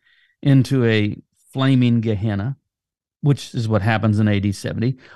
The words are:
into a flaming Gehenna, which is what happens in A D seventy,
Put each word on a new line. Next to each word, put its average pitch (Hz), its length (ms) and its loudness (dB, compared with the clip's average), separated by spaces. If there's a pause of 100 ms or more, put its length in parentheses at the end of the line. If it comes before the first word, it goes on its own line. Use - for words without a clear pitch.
(420)
into 135 420 2
a 107 320 0 (360)
flaming 123 500 2
Gehenna, 107 540 -4 (680)
which - 320 -2
is 113 140 -4
what 107 140 2
happens 107 360 2
in 107 100 2
A 101 120 2
D 101 120 0
seventy, 123 440 -6 (200)